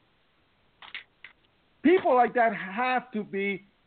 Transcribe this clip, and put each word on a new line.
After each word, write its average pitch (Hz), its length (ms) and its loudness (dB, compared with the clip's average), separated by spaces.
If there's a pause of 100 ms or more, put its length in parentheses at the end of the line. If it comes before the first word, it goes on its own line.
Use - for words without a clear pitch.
(1800)
People 349 320 4
like 240 200 2
that 226 200 0
have 220 580 -6
to 214 120 -6
be 196 420 -6 (200)